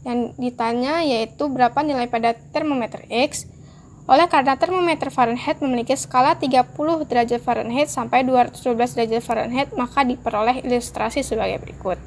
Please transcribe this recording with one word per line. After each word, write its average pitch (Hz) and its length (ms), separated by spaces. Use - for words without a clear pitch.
Yang 240 400
ditanya 247 640
yaitu 233 480
berapa 247 320
nilai 254 240
pada 233 240
termometer 277 560
X. 247 400
Oleh 302 240
karena 277 320
termometer 339 480
Fahrenheit 254 560
memiliki 254 320
skala 277 400
tiga 262 240
puluh 302 480
derajat 240 320
Fahrenheit 233 480
sampai 240 320
dua 254 240
ratus - 160
dua 247 160
belas 247 160
derajat 226 320
Fahrenheit, 240 480
maka 269 320
diperoleh 247 560
ilustrasi 240 640
sebagai 196 400
berikut. - 320